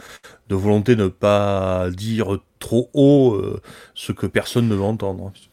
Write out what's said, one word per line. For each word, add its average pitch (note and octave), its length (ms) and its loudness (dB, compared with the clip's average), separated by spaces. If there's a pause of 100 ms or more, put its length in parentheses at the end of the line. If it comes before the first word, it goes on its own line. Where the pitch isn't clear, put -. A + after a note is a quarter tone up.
(500)
de G2 60 -2
volonté G#2 400 2
de A2 80 0
ne F#2+ 60 2
pas F#2+ 840 0
dire G2+ 480 -4 (200)
trop - 340 -2
haut, C#3 420 6
euh, G2+ 260 -6 (320)
ce - 180 -10
que G#2 140 -6
personne A2+ 420 -2
ne G#2+ 80 0
veut G2 80 -2
entendre. G2 480 -6 (220)